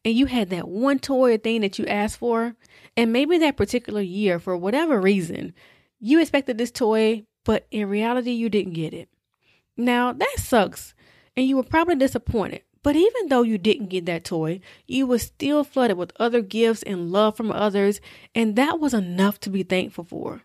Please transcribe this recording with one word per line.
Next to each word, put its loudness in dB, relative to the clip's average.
and 0
you 4
had 0
that -6
one 0
toy 2
or 2
thing -2
that -2
you -4
asked -2
for? -2
And 2
maybe 2
that 2
particular -2
year, 0
for -4
whatever 0
reason, 0
you 4
expected 0
this -2
toy, 0
but 0
in -4
reality, -2
you -2
didn't -2
get -6
it. -16
Now, 0
that -4
sucks, -2
and 0
you 2
were 0
probably 2
disappointed. -2
But 2
even 2
though 4
you 2
didn't 0
get -4
that -4
toy, -4
you 0
were 2
still -2
flooded 0
with -8
other 2
gifts 0
and -6
love 2
from -2
others, 0
and 0
that 2
was 0
enough 0
to -8
be -2
thankful -4
for. -10